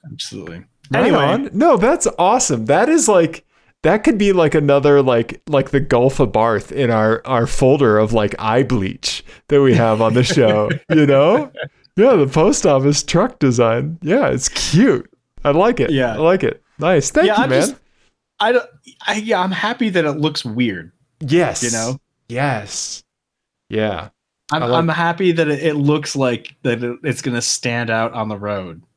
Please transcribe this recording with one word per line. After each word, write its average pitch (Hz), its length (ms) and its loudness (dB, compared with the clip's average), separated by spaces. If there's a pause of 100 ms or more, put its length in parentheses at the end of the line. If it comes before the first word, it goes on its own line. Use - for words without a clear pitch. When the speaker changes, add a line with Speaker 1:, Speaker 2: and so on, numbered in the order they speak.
(100)
Speaker 1:
Absolutely. 90 520 -16 (300)
Speaker 2:
Right 233 140 0
Speaker 1:
Anyway. 190 180 2
Speaker 2:
on. 214 280 -2
No, 277 240 2
that's 226 300 0 (120)
awesome. 170 480 0
That 175 220 2
is, 320 200 2
like, 185 360 2 (380)
that 202 220 0
could 233 140 2
be, 196 140 2
like, 165 220 2
another, 143 480 4
like, 120 460 0
like 135 220 0
the 139 100 2
Gulf 131 400 0
of 113 120 0
Barth 110 400 0
in 131 180 -2
our, 110 360 2
our 120 200 0
folder 131 520 4
of, 107 160 2
like, 104 240 0
eye 113 240 0
bleach - 640 -4 (240)
that 143 120 4
we 131 140 4
have 113 260 2
on 110 140 2
the 123 80 4
show, 107 480 2 (100)
Speaker 1:
<laughs> - 80 -20
Speaker 2:
you 156 180 4
know? 165 440 2 (460)
Yeah, 240 180 4
the 147 140 2
post 160 360 2
office 143 380 2
truck 202 380 -2
design. 127 600 0
Yeah, 196 280 0
it's 127 200 -4
cute. - 600 0 (340)
I 147 60 2
like 202 300 2
it. 123 100 0
Speaker 1:
Yeah. 127 240 -2
Speaker 2:
I 107 40 -6
like 170 260 0
it. - 180 -4 (160)
Nice. 160 320 0
Thank 311 180 2
Speaker 1:
Yeah, 208 100 0
Speaker 2:
you, - 60 2
Speaker 1:
I'm 135 60 -2
Speaker 2:
man. 131 120 2
Speaker 1:
just, 240 120 -2 (680)
I 220 120 2
don't, 240 160 0 (380)
I, 202 100 -4
yeah, 214 240 -2
I'm 185 120 -2
happy 208 380 -4
that 180 140 0
it 151 80 -2
looks 151 320 -4
weird. 107 460 -4 (300)
Speaker 2:
Yes. 151 420 0
Speaker 1:
You 120 80 -4
know? 117 280 -4 (300)
Speaker 2:
Yes. 120 760 -8 (640)
Yeah. 107 400 -4 (420)
Speaker 1:
I'm, 151 120 -2
Speaker 2:
I 127 40 -4
like 123 140 0
Speaker 1:
I'm 165 80 -2
happy 170 440 -2
that 165 160 0
it, 147 140 -4
it 156 140 -2
looks 147 400 -2
like 123 460 -4
that 117 200 -4
it, 120 220 -8
it's 123 180 -6
gonna 120 180 -4
stand 120 500 -6
out 113 220 -2
on 113 160 -6
the 107 80 -8
road. 98 460 -10 (140)